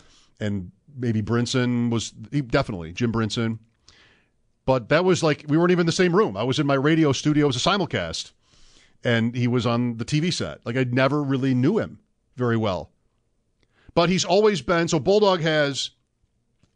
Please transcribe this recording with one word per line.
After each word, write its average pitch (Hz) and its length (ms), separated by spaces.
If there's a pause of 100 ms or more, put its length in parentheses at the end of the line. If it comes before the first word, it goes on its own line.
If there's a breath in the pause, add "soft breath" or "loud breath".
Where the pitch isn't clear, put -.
(400 soft breath)
and 101 320 (240)
maybe 117 260
Brinson 120 680
was, 117 220 (200)
he, 143 80
definitely, 113 520
Jim 123 200
Brinson. 113 480 (1040 soft breath)
But 127 240
that 160 160
was, 180 180
like, 151 260
we 147 80
weren't 175 140
even 175 120
in 170 40
the 165 60
same 180 220
room. 170 220
I 101 60
was 127 160
in 151 80
my 139 80
radio 151 380
studio 147 360
as 127 80
a 123 40
simulcast, 127 720 (720 soft breath)
and 117 320
he 123 100
was 120 180
on 120 340
the 113 60
T 147 140
V 165 140
set. - 340
Like, 117 100
I 131 60
never 131 400
really 135 320
knew 135 240
him 104 220 (340)
very 120 220
well. 95 340 (1040 soft breath)
But 170 140
he's 180 160
always 196 380
been, 170 260
so 165 100
Bulldog 190 440
has, 151 480 (840)